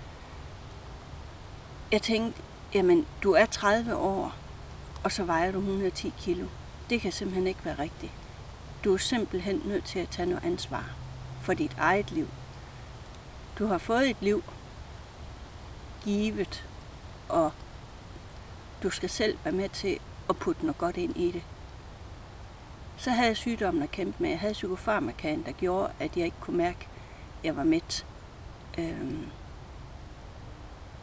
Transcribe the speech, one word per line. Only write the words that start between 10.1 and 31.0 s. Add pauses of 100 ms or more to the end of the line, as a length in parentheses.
noget
ansvar (520)
for
dit
eget
liv. (1300)
Du
har
fået
et
liv (1600)
givet, (640)
og (1300)
du
skal
selv
være
med
til (300)
at
putte
noget
godt
ind
i
det." (1500)
Så
havde
jeg
sygdommen
at
kæmpe
med.
Jeg
havde
psykofarmakaen,
der
gjorde,
at
jeg
ikke
kunne
mærke, (520)
at
jeg
var
mæt. (720)
Øhm, (1800)